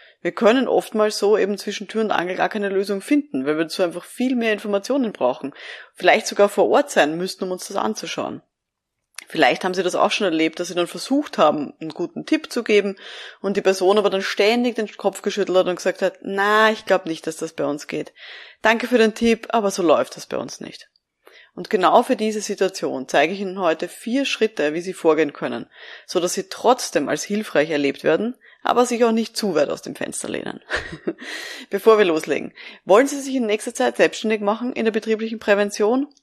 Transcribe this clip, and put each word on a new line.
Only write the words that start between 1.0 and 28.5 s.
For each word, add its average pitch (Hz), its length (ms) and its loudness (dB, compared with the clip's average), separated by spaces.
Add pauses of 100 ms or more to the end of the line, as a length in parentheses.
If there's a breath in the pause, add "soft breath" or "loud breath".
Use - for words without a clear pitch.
so 208 180 4
eben 190 200 0
zwischen 196 320 -10
Tür 220 120 -4
und 214 100 -2
Angel 180 260 -2
gar 175 120 0
keine 202 200 -4
Lösung 196 320 -2
finden, 277 440 -2
weil 151 120 0
wir 160 80 0
dazu 160 180 -2
einfach 175 220 -4
viel 254 300 -2
mehr 226 180 0
Informationen 208 580 -2
brauchen. 127 420 -2 (400 loud breath)
Vielleicht 180 320 2
sogar 202 220 2
vor 185 220 2
Ort 285 200 2
sein 156 280 2
müssten, 190 260 -6
um 185 80 -4
uns 180 160 -8
das 196 100 -6
anzuschauen. - 640 -6 (880)
Vielleicht 147 360 4
haben 185 80 -2
Sie 180 100 -2
das 180 120 0
auch 208 160 4
schon - 140 -2
erlebt, 160 340 0
dass 180 100 -6
Sie 180 60 -8
dann 175 120 0
versucht 269 500 -4
haben, 151 440 2
einen 160 80 -8
guten 170 360 -8
Tipp 311 240 -2
zu 240 140 -4
geben 202 320 2 (460 loud breath)
und 196 160 -2
die 196 40 -2
Person 190 360 4
aber 202 120 4
dann 190 120 -2
ständig 226 540 2
den 214 200 -4
Kopf - 260 -2
geschüttelt 190 360 0
hat 185 100 4
und 180 80 -2
gesagt - 260 -4
hat, 185 200 -2
„Na, 208 500 2
ich 220 140 -6
glaub 185 220 2
nicht, 160 200 -6
dass 165 80 -8
das 160 160 -8
bei - 140 -6
uns 147 220 -6
geht. 151 260 -8 (480 loud breath)
Danke 226 260 2
für 240 120 4
den 220 160 4
Tipp, 226 340 0
aber 208 200 0
so 196 140 -4
läuft 135 320 4
das - 120 -16
bei - 100 -6
uns - 240 -8
nicht.“ - 280 -18 (680 soft breath)
Und 180 140 -12
genau 185 340 4
für 254 120 2
diese 214 240 -2
Situation 175 680 -4
zeige 160 240 4
ich 196 80 -6
Ihnen 190 180 -6
heute 175 300 -2
vier 262 340 -4
Schritte, 214 500 -2
wie 170 80 -4
Sie 180 120 -8
vorgehen 156 400 2
können, 120 320 -8 (400 loud breath)
so - 160 -2
dass 180 120 -2
Sie - 140 -6
trotzdem - 640 0
als 151 140 -4
hilfreich 202 460 0
erlebt 143 360 -2
werden, 190 300 0 (280 soft breath)